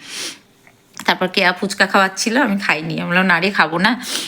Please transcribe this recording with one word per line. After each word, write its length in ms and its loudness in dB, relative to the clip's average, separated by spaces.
তারপর 240 0
কেয়া 240 2
ফুচকা 340 -2
খাওয়াচ্ছিল, 500 0
আমি 220 2
খাইনি। 420 -2
আমি 80 -4
বললাম, 180 2
"না 140 2
রে, 100 2
খাবো 280 2
না।" 260 2